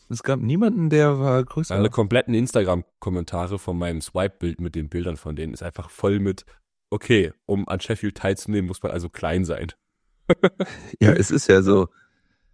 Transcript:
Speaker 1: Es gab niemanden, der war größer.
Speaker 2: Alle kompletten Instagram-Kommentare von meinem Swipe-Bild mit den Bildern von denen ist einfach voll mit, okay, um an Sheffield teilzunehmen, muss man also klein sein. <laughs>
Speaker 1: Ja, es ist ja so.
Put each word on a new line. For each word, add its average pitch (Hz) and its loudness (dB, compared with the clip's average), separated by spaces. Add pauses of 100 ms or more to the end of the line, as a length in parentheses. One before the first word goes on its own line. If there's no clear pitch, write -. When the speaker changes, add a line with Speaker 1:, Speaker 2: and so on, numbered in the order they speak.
Speaker 1:
Es 113 -10
gab 135 -2
niemanden, 170 0
der 147 4
war 131 2
größer. 151 -6
Speaker 2:
Alle 104 2
kompletten 117 0
Instagram-Kommentare 90 -2
von 90 -6
meinem 85 -4
Swipe-Bild 92 -4
mit 85 -6
den 78 -6
Bildern 85 -4
von 78 -10
denen 78 -8
ist - -12
einfach - -12
voll 101 0
mit, 98 -2 (460)
okay, 98 2 (140)
um 101 -2
an 95 -4
Sheffield 107 -6
teilzunehmen, 98 -2
muss 90 -8
man - -4
also 85 -6
klein 87 -2
sein. 82 -6 (600)
<laughs> - -2
Speaker 1:
Ja, 107 8
es - 0
ist - 0
ja 95 8
so. 95 4 (640)